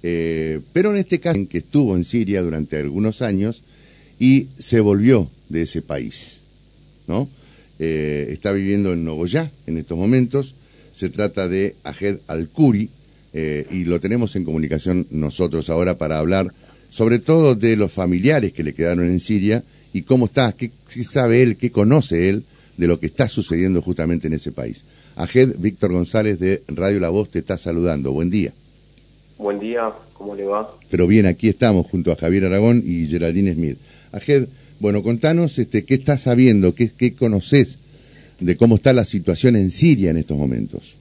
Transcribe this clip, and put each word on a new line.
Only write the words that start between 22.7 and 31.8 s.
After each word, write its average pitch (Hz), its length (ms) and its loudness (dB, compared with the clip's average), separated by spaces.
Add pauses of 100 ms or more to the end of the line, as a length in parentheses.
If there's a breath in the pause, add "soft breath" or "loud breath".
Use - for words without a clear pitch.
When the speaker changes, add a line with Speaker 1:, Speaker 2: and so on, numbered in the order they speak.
Speaker 1:
de 87 100 2
lo 85 120 2
que - 60 -6
está - 220 -2
sucediendo 90 560 -2
justamente 82 420 -4
en 78 80 -2
ese 76 180 -8
país. 58 320 -10 (320 soft breath)
Ahed, 127 440 2
Víctor 95 320 -2
González 92 480 -2
de 95 280 -2
Radio 95 320 -2
La 87 100 -2
Voz 101 200 -2
te - 80 -6
está 92 180 -4
saludando. 82 560 -2
Buen 82 200 -2
día. 95 200 -2 (840)
Speaker 2:
Buen 101 220 -6
día, 113 320 -4 (220)
¿cómo 101 200 -14
le 98 120 -10
va? 104 300 -6 (140)
Speaker 1:
Pero 90 160 2
bien, 101 220 4
aquí 98 220 0
estamos 101 360 2